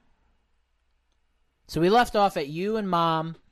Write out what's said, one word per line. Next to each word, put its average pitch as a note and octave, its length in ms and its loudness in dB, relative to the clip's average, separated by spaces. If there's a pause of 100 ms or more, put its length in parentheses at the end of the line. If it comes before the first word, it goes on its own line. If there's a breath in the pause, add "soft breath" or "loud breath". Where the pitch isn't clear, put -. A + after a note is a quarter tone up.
(1700)
So - 140 -6
we F3+ 80 4
left A#3 260 2
off G3+ 220 2
at D3+ 100 -6
you F#3+ 300 -4
and G3+ 120 -4
Mom. E3 460 0 (160)